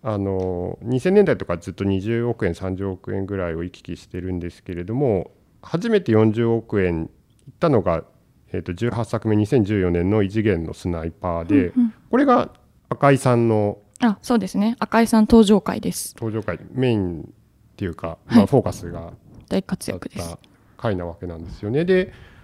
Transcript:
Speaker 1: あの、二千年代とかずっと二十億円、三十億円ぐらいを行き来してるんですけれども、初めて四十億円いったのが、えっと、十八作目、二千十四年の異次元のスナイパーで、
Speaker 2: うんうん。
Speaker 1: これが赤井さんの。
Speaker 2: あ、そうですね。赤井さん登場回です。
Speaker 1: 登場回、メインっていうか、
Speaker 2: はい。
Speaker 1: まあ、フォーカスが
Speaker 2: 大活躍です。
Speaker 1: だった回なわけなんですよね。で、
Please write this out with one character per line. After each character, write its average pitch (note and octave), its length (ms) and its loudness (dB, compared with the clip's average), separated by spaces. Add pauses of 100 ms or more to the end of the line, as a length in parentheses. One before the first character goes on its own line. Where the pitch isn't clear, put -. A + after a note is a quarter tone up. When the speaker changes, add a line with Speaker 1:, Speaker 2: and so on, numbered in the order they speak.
Speaker 1:
あ G#2+ 160 -2
の、 F#2 640 -4
二 B2 180 -2
千 F#3 140 0
年 G#3 100 8
代 B2+ 140 0
と - 80 -8
か F2 100 -2
ず E2 140 -10
っ F2 40 -10
と G2+ 100 -6
二 G2 160 0
十 A#2 240 -2
億 A#2 220 -2
円、 F2 80 0
三 F#2+ 220 -6
十 F#2+ 80 -6
億 G2 300 -8
円 G2 120 -4
ぐ G2+ 100 -6
ら F2 140 -4
い E2 40 -6
を E2 100 -6
行 F2 80 -10
き - 100 -20
来 E2+ 140 -12
し - 120 -20
て F#2 120 -12
る F2+ 120 -8
ん F2+ 80 -6
で E2+ 100 -8
す - 120 -20
け F#2 120 -12
れ F2 100 -8
ど G#2 100 -8
も、 A#2 360 0 (320)
初 F#3 280 -6
め G#3 100 4
て - 120 0
四 A2 200 6
十 A#2 140 0
億 A2 360 0
円 E2+ 220 0 (420)
い - 40 -20
っ - 80 -20
た E3+ 100 0
の A#2+ 140 4
が、 E2 220 0 (480)
え F#2+ 60 -4
っ F2 40 -6
と、 F2+ 120 -6
十 A2+ 160 -4
八 A2+ 140 -4
作 A2 240 -4
目、 G#2+ 80 4
二 G#2+ 100 4
千 B2 180 4
十 G#2 140 0
四 F2+ 140 2
年 F2 180 2
の G#2+ 120 4
異 G2 80 0
次 G#2+ 120 -2
元 F#2 220 2
の D#2+ 100 -10
ス - 140 -6
ナ E2 160 -4
イ E2 80 -6
パ E2+ 300 -6
ー E2+ 40 -10
で、 C4+ 220 4
Speaker 2:
う B3+ 100 -4
ん B3 40 4
う - 40 4
ん。 A3 80 -4 (160)
Speaker 1:
こ A#3 60 0
れ C#4 80 4
が A#3+ 260 2 (380)
赤 C#3 240 2
井 C3+ 60 4
さ B2+ 180 2
ん A#2 120 2
の。 G#2 300 0 (220)
Speaker 2:
あ、 A3 220 2
そ - 120 -2
う A#3 60 4
で F#3+ 80 -6
す - 100 -6
ね。 A3 220 0
赤 - 220 2
井 A3+ 40 2
さ A3+ 140 4
ん G#3+ 40 6
登 A3+ 200 8
場 G3 160 4
回 G3+ 200 -6
で F3+ 120 -6
す。 - 260 -10
Speaker 1:
登 A2+ 140 -6
場 A2 100 -4
回、 F2 160 -6 (140)
メ B2+ 180 0
イ A2+ 60 2
ン F2 260 -2
っ - 20 -12 (520)
て - 80 -6
い F#2+ 40 -4
う D#2+ 60 -8
か、 E2 320 -10
Speaker 2:
は - 80 -8
い。 - 40 10
Speaker 1:
ま G#2+ 60 8
あ、 - 20 -2
フ C#3 100 2
ォ B2 40 6
ー - 20 -4
カ F2 100 -4
ス E2+ 180 -12
が E2+ 220 -14 (360)
Speaker 2:
大 F#3+ 140 -2
活 - 280 -8
躍 F2+ 180 -10
で - 100 -14
す。 F2 100 -6
Speaker 1:
だ E2+ 60 -12
っ - 40 -20
た - 100 -20 (300)
回 G#2+ 180 -2
な F2 80 -6
わ E2+ 160 -10
け F2+ 60 -12
な E2+ 100 -10
ん D#2+ 80 -14
で E2 60 -14
す - 120 -16
よ G#2 80 -6
ね。 C3+ 140 0
で、 F#3 280 0 (320)